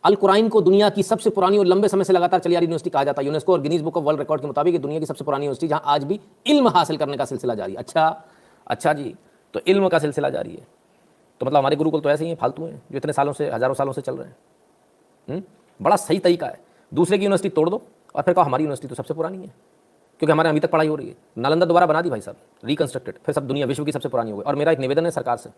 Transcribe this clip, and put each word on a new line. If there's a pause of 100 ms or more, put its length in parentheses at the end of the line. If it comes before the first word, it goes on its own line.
अल
कुराइन
को
दुनिया
की
सबसे
पुरानी
और
लंबे
समय
से
लगातार
चली
आ
रही
यूनिवर्सिटी
कहा
जाता
है।
यूनेस्को
और
गिनीज
बुक
of
वर्ल्ड
रिकॉर्ड
के
मुताबिक
ये
दुनिया
की
सबसे
पुरानी
यूनिवर्सिटी,
जहाँ
आज
भी (260)
इल्म
हासिल
करने
का
सिलसिला
जारी
है।
अच्छा, (420)
अच्छा
जी, (400)
तो
इल्म
का
सिलसिला
जारी
है। (760)
तो
मतलब
हमारे
गुरुकुल
तो
ऐसे
ही
हैं,
फालतू
हैं, (100)
जो
इतने
सालों
से,
हज़ारों
सालों
से
चल
रहे
हैं। (920)
हम्म? (380)
बड़ा
सही
तरीका
है, (320)
दूसरे
की
यूनिवर्सिटी
तोड़
दो (320)
और
फिर
कहो
हमारी
यूनिवर्सिटी
तो
सबसे
पुरानी
है, (680)
क्योंकि
हमारे
यहाँ
अभी
तक
पढ़ाई
हो
रही
है। (220)
नालंदा
दोबारा
बना
दी
भाई
साहब, (280)
reconstructed,
फिर
सब
दुनिया,
विश्व
की
सबसे
पुरानी
हो
गई।
और
मेरा
एक
निवेदन
है
सरकार
से